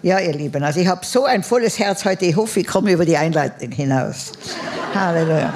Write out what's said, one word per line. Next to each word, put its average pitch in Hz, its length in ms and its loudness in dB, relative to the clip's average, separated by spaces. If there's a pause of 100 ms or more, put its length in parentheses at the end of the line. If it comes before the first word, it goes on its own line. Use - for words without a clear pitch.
Ja, 185 180 2
ihr 170 140 -2
Lieben, 147 280 -4
also 147 160 0
ich 180 80 2
hab 185 180 0
so 254 200 2
ein 262 180 2
volles 226 360 0
Herz 202 260 0
heute. 190 220 0
Ich 160 100 2
hoffe, 220 240 0
ich - 60 -2
komme 190 260 2
über 175 120 4
die 165 120 4
Einleitung 147 560 -2
hinaus. 135 600 -2 (640)
Halleluja. 165 600 0